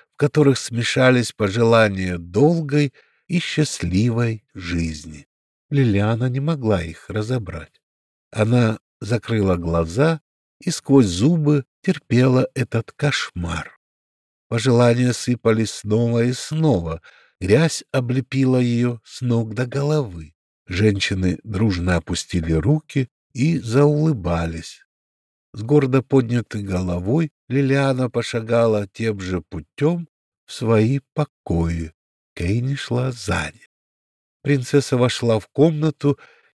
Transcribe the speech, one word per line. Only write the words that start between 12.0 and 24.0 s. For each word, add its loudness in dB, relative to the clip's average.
этот -4
кошмар. -6
Пожелания 2
сыпались 0
снова 0
и 0
снова, -2
грязь 2
облепила 0
ее 0
с -18
ног -2
до -4
головы. -4
Женщины 0
дружно 0
опустили -4
руки 0
и 0
заулыбались. -2